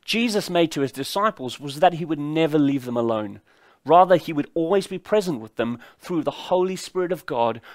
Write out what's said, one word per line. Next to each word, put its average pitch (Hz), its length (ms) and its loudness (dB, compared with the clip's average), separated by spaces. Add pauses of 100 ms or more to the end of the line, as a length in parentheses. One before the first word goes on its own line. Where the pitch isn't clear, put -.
Jesus 214 440 -2
made 170 240 2
to 151 80 -4
his 135 120 -2
disciples 139 680 -4
was 143 200 -12
that 175 140 4
he 165 120 -6
would 151 120 -4
never 156 400 0
leave 139 280 0
them 120 100 -6
alone. 107 460 -2 (420)
Rather, 180 320 8
he 165 160 -6
would 143 220 -2
always 185 320 0
be 185 120 -10
present 180 420 -2
with 110 160 -18
them 117 220 -2 (200)
through 170 240 -4
the 139 80 -2
Holy 185 460 -2
Spirit 180 360 -4
of - 140 -6
God 117 340 0 (140)